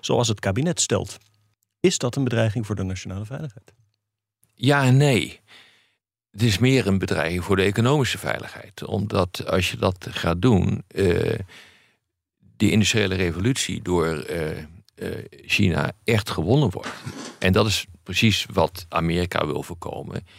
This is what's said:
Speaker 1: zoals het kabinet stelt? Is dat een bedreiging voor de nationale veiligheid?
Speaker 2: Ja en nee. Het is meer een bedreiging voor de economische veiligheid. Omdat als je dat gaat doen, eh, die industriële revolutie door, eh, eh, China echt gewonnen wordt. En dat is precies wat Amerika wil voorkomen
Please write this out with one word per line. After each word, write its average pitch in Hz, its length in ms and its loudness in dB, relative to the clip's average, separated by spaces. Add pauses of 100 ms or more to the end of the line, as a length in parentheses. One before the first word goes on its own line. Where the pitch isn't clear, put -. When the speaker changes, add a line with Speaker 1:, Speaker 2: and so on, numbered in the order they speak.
Speaker 1:
zoals 117 280 2
het 107 120 -2
kabinet 135 400 -2
stelt? - 360 -2 (640)
Is 185 180 2
dat 123 180 -4
een 139 80 0
bedreiging 113 420 0
voor 107 80 -6
de 95 80 -4
nationale 92 420 -8
veiligheid? 135 480 -14 (800)
Speaker 2:
Ja 139 300 2
en 131 120 6
nee. 135 440 4 (880)
Het 101 140 -8
is 107 140 2
meer 127 280 2
een 98 120 2
bedreiging 87 460 -2
voor 98 120 2
de 95 60 4
economische 117 560 2
veiligheid. - 640 -10
Omdat 101 640 -2
als 92 240 0
je - 60 -8
dat - 340 -2
gaat 85 320 -2
doen, 98 460 4
eh, 87 500 0 (1200)
die 98 140 2
industriële 98 440 2
revolutie 92 680 -2
door, 87 240 0
eh, 80 520 -4
eh, 78 60 -12 (840)
China 82 460 2 (120)
echt 110 260 2
gewonnen 110 400 2
wordt. - 180 -8 (500)
En 92 140 2
dat 107 140 4
is - 200 -2 (160)
precies 104 500 2
wat - 360 0
Amerika 85 580 -2
wil 73 160 -4
voorkomen - 640 -10 (120)